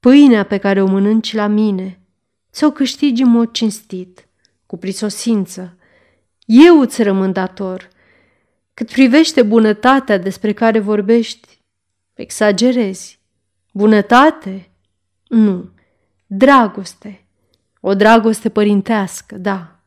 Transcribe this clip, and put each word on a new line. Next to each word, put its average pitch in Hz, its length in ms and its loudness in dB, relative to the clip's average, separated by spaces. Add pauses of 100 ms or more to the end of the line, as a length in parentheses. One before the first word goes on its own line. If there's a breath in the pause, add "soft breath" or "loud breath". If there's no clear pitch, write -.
Pâinea 254 420 6
pe 202 140 -6
care 196 260 -2
o 190 40 0
mănânci 202 480 -2
la 214 120 -4
mine, 202 540 -4 (520)
ți-o 302 180 0
câștigi 269 520 -2
în 254 60 2
mod 233 220 2
cinstit, 190 720 -10 (420)
cu - 100 -16
prisosință. 190 1000 -8 (680)
Eu 302 360 4
îți 240 220 -4
rămân 190 300 -2
dator. 185 560 -10 (880)
Cât - 160 -10
privește 269 520 2
bunătatea 220 760 0
despre 190 340 -6
care 226 260 0
vorbești, 214 800 -2 (560)
exagerezi." 208 1040 -4 (520)
"Bunătate? 214 1000 0 (580)
Nu. 208 420 0 (560)
Dragoste. 208 1000 0 (560)
O 196 140 -2
dragoste 220 540 2
părintească, 208 880 -4
da. 185 500 -8